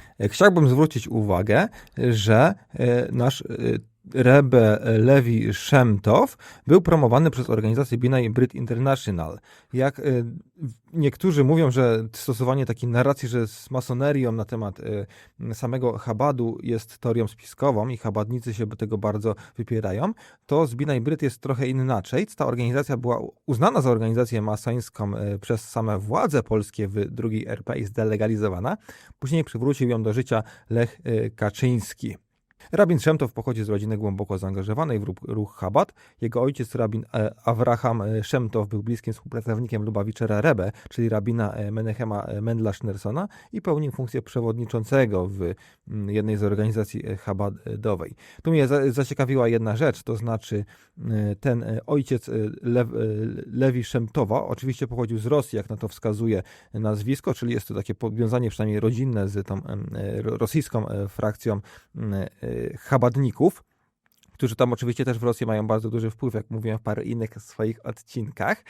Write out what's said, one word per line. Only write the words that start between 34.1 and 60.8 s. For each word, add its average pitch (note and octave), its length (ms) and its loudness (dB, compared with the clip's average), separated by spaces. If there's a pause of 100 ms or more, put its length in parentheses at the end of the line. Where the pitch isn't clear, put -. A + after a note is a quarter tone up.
zaangażowanej G#2 640 -2
w G2+ 40 -4
ruch, - 180 -8
ruch G#2+ 340 -6
Chabad. G#2+ 380 0 (280)
Jego A#2 200 -2
ojciec, C3 340 -2
rabin, A2 380 -2
e, G#2+ 200 0 (120)
Avraham, A#2 560 2
e, G#2+ 220 -2
Szemtow, A2+ 440 0
był G#2 160 -4
bliskim A2+ 300 -6
współpracownikiem A2+ 680 -6
Lubawiczera G#2+ 580 -2
Rebe, G#2+ 300 2 (180)
czyli A#2 200 -2
rabina, A2 440 -2
e, G#2 180 -6
Menachema, A2 500 -4
e, G#2+ 200 -6
Mendla A2 320 -2
Schneersona A2 540 -6 (240)
i G#3+ 100 -8
pełnił D3+ 300 -2
funkcję B2+ 300 -6
przewodniczącego A2+ 1080 0
w, F#2+ 260 -4 (340)
mm, G#2 220 -6
jednej G#2+ 280 0
z G2+ 60 0
organizacji, G#2+ 640 -2
e, G2+ 100 -6
chabadowej. G2+ 1000 -4 (280)
Tu E3 80 0
mnie D3 160 6
za-, C3+ 240 4
zaciekawiła C3 560 0
jedna A2 280 2
rzecz, C3 280 0
to A2+ 120 -4
znaczy, G#2+ 500 -4 (320)
e, G#2+ 380 -2
ten, A#2+ 280 0
e, A2 220 -4
ojciec, C#3 440 -2
e, - 20 -6 (320)
Lew-, A#2+ 320 0
e, A2 520 -4
Lewi B2 360 0
Szemtowa A#2 600 -2
oczywiście B2+ 440 -4
pochodził A#2 300 -4
z G#2+ 80 -6
Rosji, C3 320 0
jak G2+ 120 -6
na G#2+ 80 -8
to A2 100 -8
wskazuje G#2+ 560 -2 (300)
nazwisko, G#2+ 600 -2
czyli A#2+ 200 -4
jest A2 140 -4
to - 60 -10
takie G#2 220 -6
powiązanie A2+ 540 -2
przynajmniej G#2+ 300 -2
rodzinne A2+ 480 0
z G2+ 200 -6
tą, G2 80 -6
em, G2+ 300 -8 (100)
e, G#2+ 260 -6
ro-, A2 160 -4
rosyjską, A2+ 500 -2